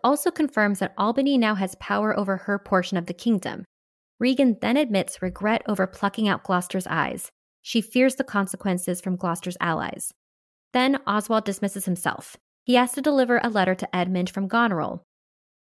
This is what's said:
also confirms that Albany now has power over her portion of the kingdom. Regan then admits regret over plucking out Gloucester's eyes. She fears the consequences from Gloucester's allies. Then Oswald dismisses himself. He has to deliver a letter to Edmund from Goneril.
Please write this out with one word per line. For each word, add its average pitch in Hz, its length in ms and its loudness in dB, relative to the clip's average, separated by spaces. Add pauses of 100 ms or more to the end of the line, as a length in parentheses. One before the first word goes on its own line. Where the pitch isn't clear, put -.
also 285 280 2
confirms 214 480 0
that 190 180 -4
Albany 269 400 2
now 220 180 2
has 190 200 -2
power 208 420 0
over 196 200 0
her 202 220 -2
portion 190 380 0
of 175 100 -4
the 190 60 -6
kingdom. - 520 -2 (540)
Regan 247 420 4
then 226 160 2
admits 226 440 0
regret 196 460 -2
over 190 200 0
plucking 202 400 -2
out 190 160 0
Gloucester's 180 440 -2
eyes. - 440 -2 (300)
She - 200 -2
fears 254 340 2
the 269 100 -2
consequences 185 720 -2
from 185 160 -4
Gloucester's 175 460 -4
allies. - 500 -4 (640)
Then 262 340 4
Oswald 214 380 0
dismisses 196 400 -4
himself. - 500 -4 (300)
He 247 100 4
has 247 180 4
to 285 80 -4
deliver 262 400 4
a 233 80 0
letter 185 260 2
to - 200 -8
Edmund 180 340 0
from 196 180 -4
Goneril. 185 560 0 (600)